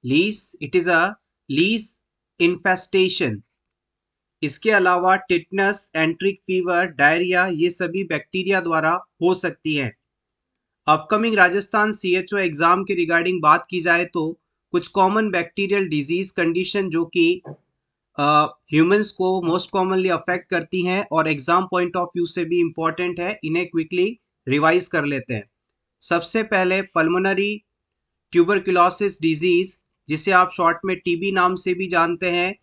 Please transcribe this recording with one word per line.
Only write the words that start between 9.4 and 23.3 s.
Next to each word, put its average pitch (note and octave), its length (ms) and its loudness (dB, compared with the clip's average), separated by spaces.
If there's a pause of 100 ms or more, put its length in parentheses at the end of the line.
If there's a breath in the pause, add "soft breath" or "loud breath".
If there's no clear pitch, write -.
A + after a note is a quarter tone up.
हैं। B2+ 220 -4 (920)
अपकमिंग G#3+ 480 2
राजस्थान G3+ 560 2
सीएचओ F#3 460 -2
एग्जाम F3 460 2
के F3+ 220 -2
regarding E3+ 360 0
बात D#3 280 2
की F3+ 120 -4
जाए F3 240 0
तो E3 340 -6 (320)
कुछ F3 160 -2
कॉमन G3 440 2
बैक्टीरियल F#3+ 560 -2
डिजीज D#3 440 -4
कंडीशन F3+ 580 -2
जो E3 160 -2
कि, F3 360 0 (760)
अ, D3+ 260 4 (280)
ह्यूमंस F#3+ 380 4
को F#3 340 -2
most F3 300 -2
commonly F#3 360 0
affect F3 380 -4
करती F3+ 360 -4
हैं F#3 260 -2
और D#3+ 180 0
exam D#3 300 0
point F3+ 360 -2
of F3+ 100 0
view F3 220 -4
से E3+ 180 -6
भी F3 140 -2
इंपॉर्टेंट E3+ 600 -2
है, F#3 240 -6